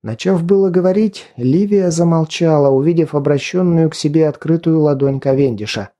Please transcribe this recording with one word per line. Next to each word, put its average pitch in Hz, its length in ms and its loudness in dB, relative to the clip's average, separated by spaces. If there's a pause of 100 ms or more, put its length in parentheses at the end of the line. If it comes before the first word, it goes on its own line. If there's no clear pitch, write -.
Начав 165 400 -4
было 196 260 2
говорить, 185 680 -2
Ливия 185 520 0
замолчала, 160 800 0
увидев 151 460 0
обращённую 160 760 0
к 156 60 -8
себе 156 320 0
открытую 160 540 -2
ладонь 139 400 0
Кавендиша. 120 800 -2